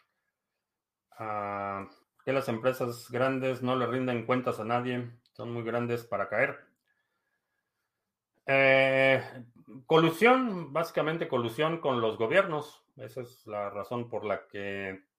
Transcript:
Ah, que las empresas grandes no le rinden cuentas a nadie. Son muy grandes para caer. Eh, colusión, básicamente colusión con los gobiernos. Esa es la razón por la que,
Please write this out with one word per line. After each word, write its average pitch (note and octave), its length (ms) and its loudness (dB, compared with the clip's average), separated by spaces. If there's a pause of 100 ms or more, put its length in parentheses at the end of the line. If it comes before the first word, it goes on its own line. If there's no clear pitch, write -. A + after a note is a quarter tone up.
(1200)
Ah, G2+ 720 -6 (360)
que C3 80 -2
las C3+ 160 0
empresas A#2+ 640 -2
grandes C3 500 0
no B2+ 140 0
le B2+ 120 0
rinden B2 380 -2
cuentas B2 360 0
a A2 40 -4
nadie. B2 460 -2 (220)
Son A#2+ 200 -10
muy A#2 120 -6
grandes A#2 400 -2
para G2 240 -4
caer. B2+ 320 0 (1900)
Eh, C3+ 760 6 (640)
colusión, E3+ 880 4
básicamente D#3+ 540 -2
colusión C#3+ 540 -2
con C3 200 0
los A2 160 0
gobiernos. D3+ 680 0 (120)
Esa B2 260 -12
es - 260 -18
la G#2 220 -4
razón A#2+ 380 -6
por A2 160 -8
la G2 220 -4
que, G2 600 -8 (120)